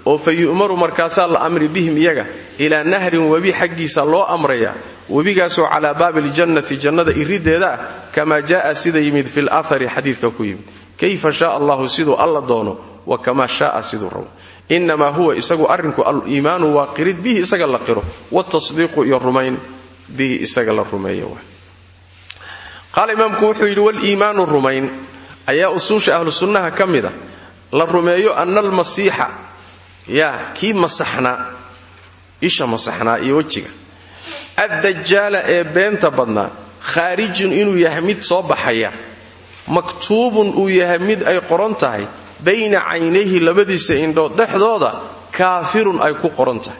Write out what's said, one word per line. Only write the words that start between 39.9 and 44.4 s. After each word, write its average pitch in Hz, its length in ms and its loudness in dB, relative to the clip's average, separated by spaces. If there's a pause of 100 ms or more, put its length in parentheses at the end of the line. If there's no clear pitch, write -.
uu 196 140 2
yahay 175 300 2
mid 196 280 0
ay 180 140 2
qoran 196 340 0
tahay, 110 320 -2 (380)
"bayna 202 400 2
caynayhi," 170 560 2
labadiisa 175 560 2
indhood 156 400 0
dhexdooda, 202 560 2 (400)